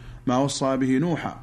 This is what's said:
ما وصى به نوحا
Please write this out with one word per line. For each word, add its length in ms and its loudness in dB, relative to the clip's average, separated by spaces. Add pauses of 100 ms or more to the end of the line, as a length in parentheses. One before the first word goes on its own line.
(260)
ما 100 2
وصى 400 2
به 220 2
نوحا 440 -2